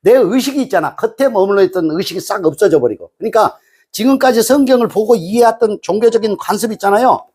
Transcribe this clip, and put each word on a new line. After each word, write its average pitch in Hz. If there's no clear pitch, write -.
내 214
의식이 262
있잖아. 156
겉에 254
머물러 196
있던 180
의식이 165
싹 196
없어져 160
버리고. 107
그러니까 214
지금까지 262
성경을 254
보고 220
이해했던 220
종교적인 214
관습 214
있잖아요. 202